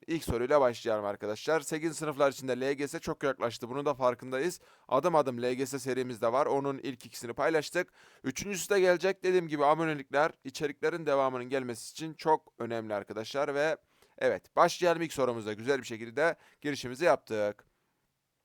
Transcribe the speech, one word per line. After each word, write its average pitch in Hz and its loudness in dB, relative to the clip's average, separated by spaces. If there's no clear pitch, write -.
ilk 160 -4
soruyla 123 4
başlayalım 113 2
arkadaşlar. 107 -2
Sekizinci 156 -4
sınıflar 143 2
için 131 -8
de 123 -2
L 135 2
G 139 -4
S 170 -8
çok - -8
yaklaştı. 117 -2
Bunun 143 -6
da 143 2
farkındayız. 131 -2
Adım 160 2
adım 127 2
L 127 0
G 135 -2
S 135 -6
serimiz 123 -4
de 117 2
var. 139 2
Onun 139 -2
ilk 123 -10
ikisini 117 -10
paylaştık. 156 -2
Üçüncüsü 180 -6
de 202 4
gelecek. 185 4
Dediğim 180 2
gibi 147 0
abonelikler 151 2
içeriklerin 156 -4
devamının 131 2
gelmesi 123 -4
için 160 -10
çok - 2
önemli 113 -4
arkadaşlar. 110 -4
Ve 151 2
evet, 113 0
başlayalım 170 4
ilk 156 -4
sorumuzda. 117 0
Güzel 120 -2
bir 113 -10
şekilde 117 -2
girişimizi 135 -4
yaptık. 110 2